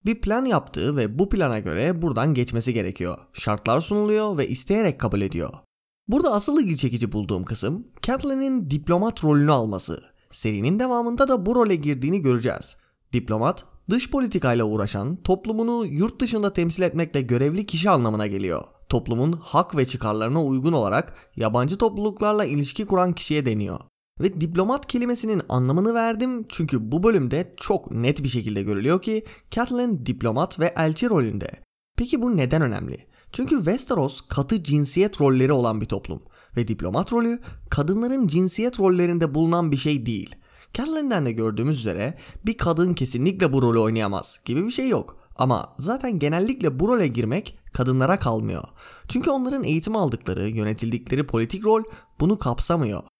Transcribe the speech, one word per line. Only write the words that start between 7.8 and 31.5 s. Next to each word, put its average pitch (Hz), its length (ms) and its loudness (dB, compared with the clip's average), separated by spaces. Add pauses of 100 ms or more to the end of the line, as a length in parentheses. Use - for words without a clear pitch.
Catelyn'in 269 680 -2
diplomat 170 540 0
rolünü 147 280 6
alması. 107 520 0 (280)
Serinin 110 480 0
devamında 240 480 2
da 240 180 0
bu 226 100 2
role 220 200 4
girdiğini 147 460 0
göreceğiz. 123 560 0 (360)
Diplomat, 120 520 -2 (240)
dış 247 220 0
politikayla 147 540 0
uğraşan, 107 500 -2
toplumunu 220 680 -2
yurt 165 360 -2
dışında 220 320 -2
temsil 170 280 -2
etmekle 160 400 0
görevli 139 440 0
kişi 165 240 0
anlamına 110 380 2
geliyor. 98 360 -4 (260)
Toplumun 120 420 0
hak 160 460 0
ve 131 80 2
çıkarlarına 120 580 -2
uygun 135 300 0
olarak 117 400 0 (220)
yabancı 123 420 0
topluluklarla 208 680 0
ilişki 147 400 -2
kuran 180 280 2
kişiye 151 320 -2
deniyor. 104 340 -2 (420)
Ve 175 200 0
diplomat 190 460 0
kelimesinin 240 600 -2
anlamını 143 440 2
verdim 226 560 -2
çünkü 120 420 -2
bu 180 120 0
bölümde 170 540 2
çok - 340 -4
net 131 320 0
bir 135 60 0
şekilde 107 320 -2
görülüyor 107 400 2
ki 220 240 -2 (260)
Catelyn 240 540 -2
diplomat 123 540 -2
ve 165 180 2
elçi 160 320 0
rolünde. 117 520 0 (360)